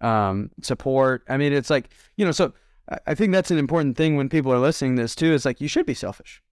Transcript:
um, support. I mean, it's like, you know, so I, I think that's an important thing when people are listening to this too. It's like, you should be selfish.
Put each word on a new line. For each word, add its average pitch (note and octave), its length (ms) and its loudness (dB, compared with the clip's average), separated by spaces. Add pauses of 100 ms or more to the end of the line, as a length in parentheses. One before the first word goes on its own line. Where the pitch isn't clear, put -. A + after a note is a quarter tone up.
um, G#2 480 0 (120)
support. C3 680 0
I C3 80 -2
mean, C#3+ 160 0
it's C#3 160 -2
like, C#3+ 200 0 (260)
you G#3 100 2
know, E3+ 60 2
so D#3 220 0 (360)
I, - 180 -10
I D3+ 80 -2
think G3 180 2
that's F#3 180 2
an E3 60 4
important C#3+ 400 0
thing D#3 180 2
when C3+ 140 0
people C3+ 240 0
are B2 60 2
listening C3 360 2
to B2 60 2
this A2+ 140 -4
too. D#3+ 180 2
It's C#3 120 0
like, B2 140 -2
you D3 80 -6
should - 200 0
be C3 80 -4
selfish. - 560 -12